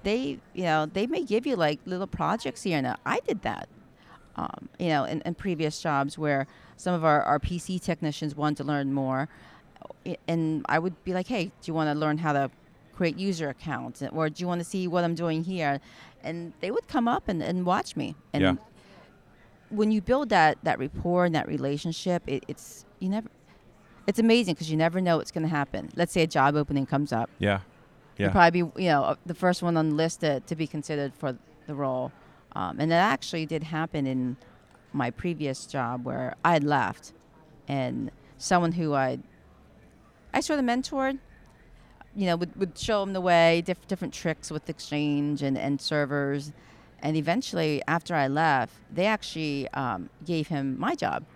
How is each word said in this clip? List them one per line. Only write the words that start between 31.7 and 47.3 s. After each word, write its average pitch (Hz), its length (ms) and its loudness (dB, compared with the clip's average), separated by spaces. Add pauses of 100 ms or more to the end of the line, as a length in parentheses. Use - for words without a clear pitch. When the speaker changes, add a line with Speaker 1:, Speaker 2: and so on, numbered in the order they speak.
Speaker 1:
role. 135 380 -4 (420)
Um, - 260 -4
and 156 100 2
that 180 220 6
actually 170 320 -4
did 160 200 -4
happen 156 420 -4
in 127 320 -2 (560)
my 135 160 0
previous 151 560 -4
job 123 400 -4
where 131 360 -6
I 170 120 6
had 151 100 4
left, 131 480 0 (560)
and 123 420 -4 (280)
someone 175 340 2
who 165 220 0
I, 131 240 0 (1120)
I - 80 2
sort 302 180 -2
of 269 60 0
mentored, 262 540 0 (960)
you 202 100 0
know, 175 120 4
would, 170 200 -4
would 190 220 -4
show 214 240 0
'em 196 100 -4
the 190 80 -2
way, 170 460 6
diff-, 180 200 -4
different - 280 -6
tricks - 360 -4
with 151 200 -8
Exchange 147 720 -2
and, 135 160 0
and 139 200 0
servers. 143 760 -2 (500)
And 156 160 0
eventually, 160 680 0